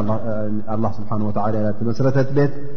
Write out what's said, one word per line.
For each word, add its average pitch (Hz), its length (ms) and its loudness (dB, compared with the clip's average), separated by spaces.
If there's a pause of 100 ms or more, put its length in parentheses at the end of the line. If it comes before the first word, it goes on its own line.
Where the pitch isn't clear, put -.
(680)
ኣላህ 110 240 0
ስብሓነ 107 300 -2
ወተዓላ 104 320 0 (200)
ተመስረተት 131 560 2
ቤት 143 220 2 (240)